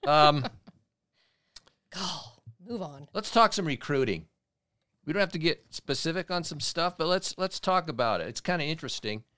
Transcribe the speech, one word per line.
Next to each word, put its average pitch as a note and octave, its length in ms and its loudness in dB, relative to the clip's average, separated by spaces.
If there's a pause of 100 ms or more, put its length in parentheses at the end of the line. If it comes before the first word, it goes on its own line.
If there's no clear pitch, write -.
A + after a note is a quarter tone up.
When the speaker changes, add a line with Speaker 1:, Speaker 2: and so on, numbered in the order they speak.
Speaker 1:
um, D3 400 6 (1400)
Speaker 2:
God, F3 340 -8 (420)
move A#3 160 -8
on. C#3+ 300 -12
Speaker 1:
let's - 180 -6
talk A3 220 8
some F#3 140 -2
recruiting. B2+ 600 0 (800)
We D3+ 80 -6
don't G3 80 0
have F#3 120 0
to E3+ 60 -4
get D#3+ 320 0
specific E3 600 -4
on F3 140 -2
some D3+ 160 -8
stuff, F3 360 -2
but D#3+ 120 0
let's, F#3 280 0
let's F#3 240 -4
talk F#3 280 2
about A2+ 320 0
it. D#2+ 80 -4
It's - 120 -8
kinda F3 240 -2
interesting. A#2 600 -6 (140)